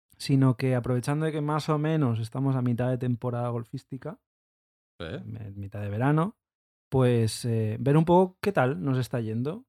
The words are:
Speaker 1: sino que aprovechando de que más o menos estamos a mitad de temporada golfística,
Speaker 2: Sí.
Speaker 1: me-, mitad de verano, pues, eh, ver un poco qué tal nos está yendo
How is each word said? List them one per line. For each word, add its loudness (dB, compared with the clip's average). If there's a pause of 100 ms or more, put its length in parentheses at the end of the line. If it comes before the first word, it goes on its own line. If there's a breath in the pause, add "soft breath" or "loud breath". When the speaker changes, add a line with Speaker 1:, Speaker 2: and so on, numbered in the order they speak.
(180)
Speaker 1:
sino 2
que -2
aprovechando 0
de 8
que 0
más 0
o 4
menos 4
estamos 0
a 2
mitad 2
de 0
temporada -2
golfística, -10 (800)
Speaker 2:
Sí. -10 (180)
Speaker 1:
me-, -14
mitad -12
de -6
verano, -2 (540)
pues, 0
eh, -2
ver 2
un 4
poco 2
qué -2
tal 0
nos -2
está -4
yendo -6